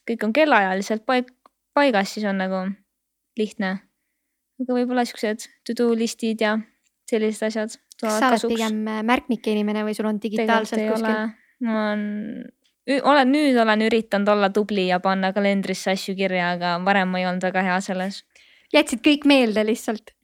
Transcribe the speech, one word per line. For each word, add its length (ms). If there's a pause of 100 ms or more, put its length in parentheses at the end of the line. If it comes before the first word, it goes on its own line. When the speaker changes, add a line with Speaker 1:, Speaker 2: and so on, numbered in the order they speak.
Speaker 1:
kõik 200
on 140
kellaajaliselt 680
paik-, 300 (420)
paigas, 380
siis 160
on 100
nagu 220 (760)
lihtne. 360 (880)
Aga 180
võib-olla 260
siuksed 460 (140)
to-do 280
listid 540
ja 80 (540)
sellised 420
asjad 240
Speaker 2:
Kas 240
Speaker 1:
tulevad 240
Speaker 2:
sa 80
oled 80
Speaker 1:
kasuks. 160
Speaker 2:
pigem, 320
äh, 180
märkmikeinimene 800
või 140
sul 100
on 140
digitaalselt 560
Speaker 1:
Tegelikult 240
ei 80
Speaker 2:
kuskil? 0
Speaker 1:
ole. 560
Ma 160
olen, 240 (840)
ü-, 160
olen, 280
nüüd 280
olen 260
üritanud 460
olla 180
tubli 380
ja 120
panna 340
kalendrisse 580
asju 240
kirja, 400
aga 240
varem 320
ma 80
ei 80
olnud 160
väga 200
hea 180
selles. 400 (520)
Speaker 2:
Jätsid 300
kõik 240
meelde 360
lihtsalt? 480 (120)